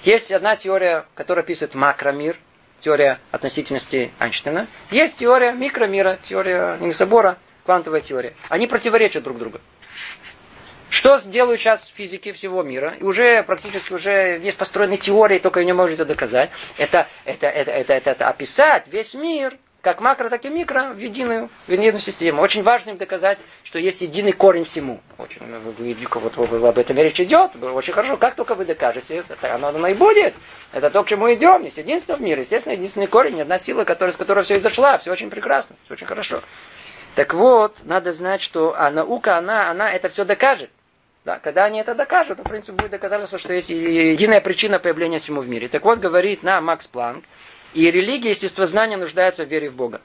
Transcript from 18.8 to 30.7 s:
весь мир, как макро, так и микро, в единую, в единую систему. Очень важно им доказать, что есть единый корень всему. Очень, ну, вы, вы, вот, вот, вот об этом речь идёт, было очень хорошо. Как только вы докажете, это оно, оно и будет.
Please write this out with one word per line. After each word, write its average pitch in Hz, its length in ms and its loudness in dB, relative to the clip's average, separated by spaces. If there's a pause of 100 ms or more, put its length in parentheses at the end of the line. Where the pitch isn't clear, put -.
весь 214 260 -8
мир, 277 440 -6 (240)
как 180 180 0
макро, 254 300 0
так 240 160 -6
и 277 40 -8
микро, 277 440 -4
в 202 40 -16
единую, 233 520 -6 (180)
в 180 40 -4
единую 208 280 2
систему. 165 420 -2
Очень 196 220 2
важно 220 280 2
им 190 60 -12
доказать, 190 420 -2 (240)
что - 160 -10
есть 185 220 -2
единый 185 300 -2
корень 175 320 6
всему. 139 380 -8 (160)
Очень, 117 280 -18
ну, 117 140 -14
вы, 113 140 -12
вы, 117 240 -8 (160)
вот, 113 240 -4
вот, 117 120 0
вот 117 140 0
об 117 140 6
этом 131 200 2
речь 156 220 4
идёт, 311 380 4
было 127 140 -8
очень 135 220 -4
хорошо. 262 220 0
Как 240 200 2
только 185 200 -4
вы 185 80 -6
докажете, 151 640 -4
это - 260 -6
оно, 135 140 -4
оно 156 220 -2
и 196 40 2
будет. 403 400 4 (380)